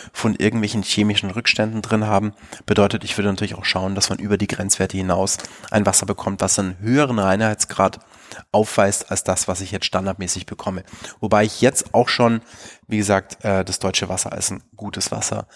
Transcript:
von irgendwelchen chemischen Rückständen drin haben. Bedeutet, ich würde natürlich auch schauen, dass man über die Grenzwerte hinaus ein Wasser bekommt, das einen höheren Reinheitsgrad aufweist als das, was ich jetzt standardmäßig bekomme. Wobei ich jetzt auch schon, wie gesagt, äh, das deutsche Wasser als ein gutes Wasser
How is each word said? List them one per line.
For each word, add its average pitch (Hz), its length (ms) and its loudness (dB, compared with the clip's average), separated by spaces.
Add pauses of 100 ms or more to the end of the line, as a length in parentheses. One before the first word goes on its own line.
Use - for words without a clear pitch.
(120)
von 110 220 0
irgendwelchen 107 480 0
chemischen 101 480 2
Rückständen 110 500 0
drin 107 260 0
haben. 104 280 2 (320)
Bedeutet, 104 360 4
ich - 140 -6
würde 101 140 0
natürlich 98 240 -2
auch 98 100 -10
schauen, 95 300 -2
dass 98 160 -2
man 113 80 -4
über 101 180 0
die 101 120 0
Grenzwerte 95 500 -2
hinaus 92 400 0 (320)
ein 107 160 4
Wasser - 180 2
bekommt, 98 380 -4
das 98 160 0
einen 92 220 -2
höheren 123 380 2
Reinheitsgrad 101 800 2 (520)
aufweist 104 580 2
als - 140 -4
das, - 240 0
was 95 120 -2
ich 95 120 -10
jetzt 98 140 -4
standardmäßig 95 600 -4
bekomme. - 380 -8 (340)
Wobei 107 260 4
ich - 160 -2
jetzt - 340 2
auch 117 140 4
schon, 117 340 2 (440)
wie 110 120 -2
gesagt, 98 460 0
äh, 95 200 2
das 92 160 -6
deutsche 95 280 -2
Wasser 92 240 -4
als - 180 -4
ein - 120 -10 (140)
gutes 101 340 -6
Wasser 107 460 -6